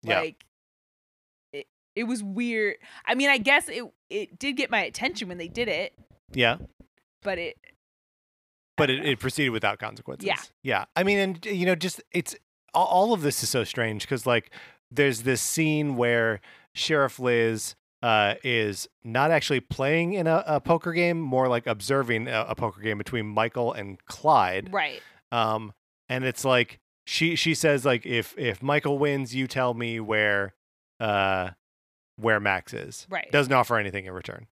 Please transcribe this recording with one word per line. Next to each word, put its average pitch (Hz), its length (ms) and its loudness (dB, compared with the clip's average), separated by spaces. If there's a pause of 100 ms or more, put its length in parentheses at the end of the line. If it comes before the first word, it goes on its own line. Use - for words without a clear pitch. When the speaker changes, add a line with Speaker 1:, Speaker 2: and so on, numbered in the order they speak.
Speaker 1:
Yeah. 202 180 2
Speaker 2:
Like, 151 240 -6 (1080)
it, 143 140 -12 (280)
it 220 80 -2
was 233 180 -2
weird. 214 540 -2 (300)
I 233 100 2
mean, 277 140 2
I 277 80 6
guess 269 320 4
it, 240 140 -8 (260)
it 202 280 -8
did 262 200 -6
get 277 120 -2
my 220 140 0
attention 190 460 -6
when 180 80 -12
they 170 100 -10
did 226 220 -4
it. 175 240 -4 (400)
Speaker 1:
Yeah. 123 240 2 (640)
Speaker 2:
But 190 160 -4
it 170 200 -8 (1160)
Speaker 1:
But 151 140 2
Speaker 2:
I 131 40 2
Speaker 1:
it, - 40 0
Speaker 2:
don't 156 80 -4
know. 147 60 2
Speaker 1:
it 117 80 -2
proceeded 131 320 -2
without 107 280 0
consequences. - 480 -12
Speaker 2:
Yeah. 180 100 -2 (260)
Speaker 1:
Yeah. 113 220 0 (100)
I 175 80 0
mean, 202 160 2
and, 190 260 -2
you 190 200 -2
know, 180 100 4
just, 170 260 -6 (100)
it's, - 220 -4
a-, - 460 -8
all 190 340 4
of 185 80 0
this 143 220 0
is 117 60 -2
so 120 140 0
strange 110 440 -4
'cause, 131 180 -2
like, 120 260 2 (400)
there's 123 320 2
this 123 180 2
scene 151 540 0
where 117 460 2 (340)
Sheriff 139 440 2
Liz, 117 560 2 (260)
uh, 107 420 4
is 110 460 -2 (160)
not 131 260 2
actually 143 300 2
playing 160 520 -2
in 180 140 0
a, 165 180 2
a 151 140 0
poker 170 320 0
game, 170 300 0
more 131 260 2
like 120 200 0
observing 120 600 -2
a, 113 220 -2
a 110 60 -2
poker 101 260 -4
game 107 160 -2
between 107 280 -6
Michael 113 460 -2
and 101 340 -10
Clyde. 110 680 2
Speaker 2:
Right. 147 280 -4 (300)
Speaker 1:
Um, 110 400 -2 (380)
and 127 160 -2
it's 127 180 -4
like, 123 360 2 (280)
she, 165 280 2
she 160 180 2
says, 143 320 2
like, 120 200 2
"If, 120 320 -2
if 113 260 -2
Michael 143 340 0
wins, 139 380 0
you 131 120 -2
tell 123 260 0
me 117 260 -4
where, 104 540 2 (480)
uh, 95 500 2 (640)
where 107 220 2
Max 98 340 -2
is." - 360 -12
Speaker 2:
Right. 180 220 -8
Speaker 1:
Doesn't 139 200 4
offer 123 260 4
anything 101 280 -4
in 95 80 -12
return. 110 380 -12